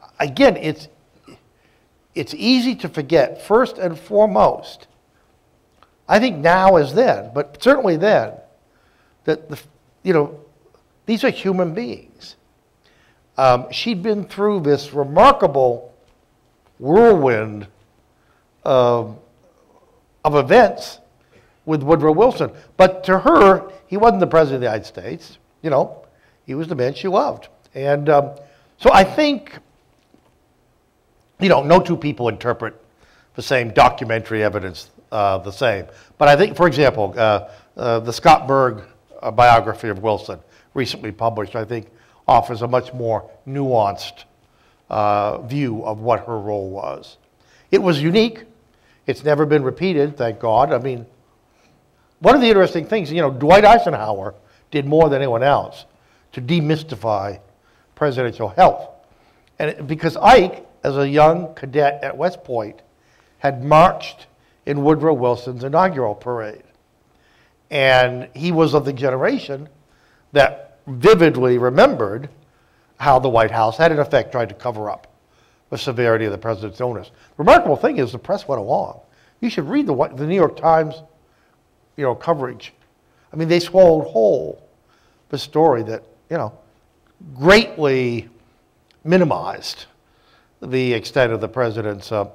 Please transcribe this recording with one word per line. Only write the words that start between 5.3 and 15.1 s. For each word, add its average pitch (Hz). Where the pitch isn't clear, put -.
I 185
think 220
now 185
as 139
then, 127
but -
certainly 233
then, 160
that 156
the, 147
you 185
know, 147
these 220
are 254
human 180
beings. -
Um, 131
she'd 190
been 208
through 202
this 143
remarkable 143